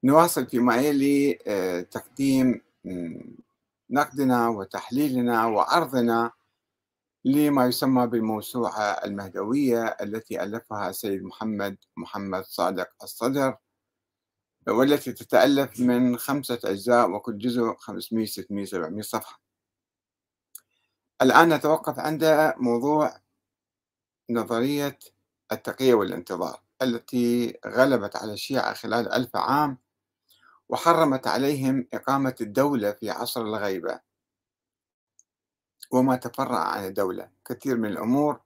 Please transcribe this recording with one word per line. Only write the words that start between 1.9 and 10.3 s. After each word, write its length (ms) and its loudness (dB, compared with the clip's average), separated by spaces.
مم، 500 -10
نقدنا 580 2
وتحليلنا 960 0
وعرضنا 880 2
لما 400 4
يسمى 420 2
بالموسوعة 840 -2
المهدوية 800 -2
التي 580 -6